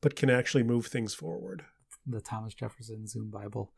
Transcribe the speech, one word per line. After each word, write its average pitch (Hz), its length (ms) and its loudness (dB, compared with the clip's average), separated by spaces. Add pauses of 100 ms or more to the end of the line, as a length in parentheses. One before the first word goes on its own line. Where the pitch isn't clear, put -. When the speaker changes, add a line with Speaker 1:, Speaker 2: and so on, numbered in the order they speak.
Speaker 1:
but - 160 2
can 139 140 6
actually 123 320 6
move 117 240 4
things 113 280 -2
forward. - 500 -8 (420)
Speaker 2:
The 117 140 -2
Thomas 110 320 -6
Jefferson 110 540 -8
Zoom 107 240 -6
Bible. 104 480 -6